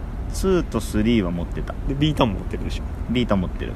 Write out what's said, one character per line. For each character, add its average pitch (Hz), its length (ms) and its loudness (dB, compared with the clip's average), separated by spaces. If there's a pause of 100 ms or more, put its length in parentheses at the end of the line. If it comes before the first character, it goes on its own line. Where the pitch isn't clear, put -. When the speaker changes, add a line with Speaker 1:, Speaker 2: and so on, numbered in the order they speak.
(340)
Speaker 1:
ツ - 140 0
ー 185 160 4
と - 160 -2
ス 104 240 0
リ 113 160 6
ー 98 40 4
は 85 80 0
持 85 120 -2
っ - 20 -2
て - 160 -4
た。 - 120 -4 (140)
Speaker 2:
で、 139 80 0
ビ 147 180 2
ー - 20 -6
タ 147 100 4
も 104 80 2
持 90 60 -2
っ - 40 -6
て - 140 -4
る 92 60 -6
で 82 80 -4
し - 80 -2
ょ。 - 40 -6 (260)
Speaker 1:
ビ 120 160 2
ー - 20 0
タ 104 80 2
持 90 120 2
っ - 20 -6
て - 160 -4
る。 - 100 -4